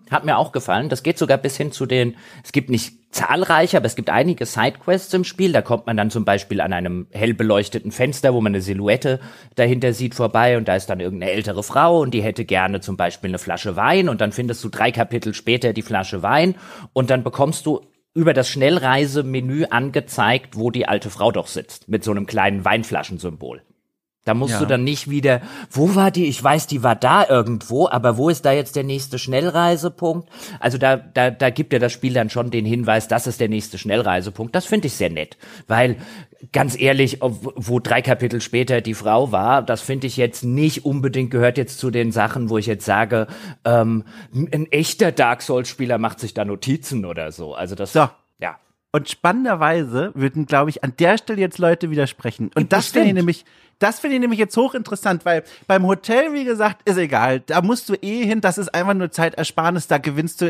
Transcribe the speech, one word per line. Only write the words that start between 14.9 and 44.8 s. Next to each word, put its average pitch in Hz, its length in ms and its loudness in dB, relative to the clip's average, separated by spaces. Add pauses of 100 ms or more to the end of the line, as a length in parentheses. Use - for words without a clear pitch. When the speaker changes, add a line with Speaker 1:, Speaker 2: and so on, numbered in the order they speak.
Speaker 1:
Kapitel 117 440 -2
später 120 400 0
die 107 80 -6
Flasche 95 400 -4
Wein 151 320 2 (400)
und 131 160 0
dann 127 120 2
bekommst 139 440 -2
du 151 160 0 (320)
über 160 180 4
das 127 160 2
Schnellreisemenü 135 1160 0
angezeigt, 123 880 0
wo 113 140 -2
die 123 180 -2
alte 104 220 -2
Frau 104 200 0
doch 95 160 -2
sitzt, - 440 -12
mit 101 140 -2
so 107 60 -2
einem 101 160 -2
kleinen 101 380 0
Weinflaschensymbol. 82 960 -4 (640)
Da 110 100 0
musst 120 200 -2
Speaker 2:
Ja. 104 60 -2
Speaker 1:
du 101 60 0
dann 127 180 0
nicht 143 240 -4
wieder, 135 320 2 (300)
"Wo 165 240 2
war 190 160 4
die? 175 160 2
Ich 135 160 -2
weiß, 143 240 2
die 135 160 -4
war 120 140 4
da 165 300 6
irgendwo, 120 640 2
aber 120 300 2
wo 143 100 2
ist 170 160 0
da 139 80 6
jetzt 143 240 -2
der 139 80 -2
nächste 135 340 -6
Schnellreisepunkt?" 165 1080 0 (320)
Also 123 160 0
da, 135 200 4
da, 127 340 0
da 131 180 0
gibt 147 240 -2
dir 131 60 2
das 120 140 2
Spiel 131 200 -4
dann 117 160 0
schon 120 220 -4
den 110 160 0
Hinweis, 110 420 0
das 113 180 0
ist 123 140 -6
der 113 80 2
nächste 107 300 -6
Schnellreisepunkt. 104 760 -2
Das 180 120 -2
finde 170 220 0
ich 117 60 -6
sehr 92 140 -2
nett, 78 300 -8 (280)
weil 117 300 2 (560)
ganz 135 260 0
ehrlich, 135 440 2
ob, 120 340 -4
wo 120 240 -2
drei 117 220 2
Kapitel 120 400 0
später 123 400 0
die 113 100 -4
Frau 110 400 2
war, 117 300 2
das 113 180 -2
finde 135 280 -6
ich 120 100 -6
jetzt 120 260 -2
nicht 143 400 0
unbedingt, 135 460 -2
gehört 123 260 2
jetzt 127 220 -4
zu 131 120 -2
den 117 220 0
Sachen, 110 380 -2
wo 110 80 0
ich 107 80 -4
jetzt 107 180 -4
sage, 107 440 2 (360)
ähm, 113 400 2 (300)
ein 151 360 -4
echter 160 400 2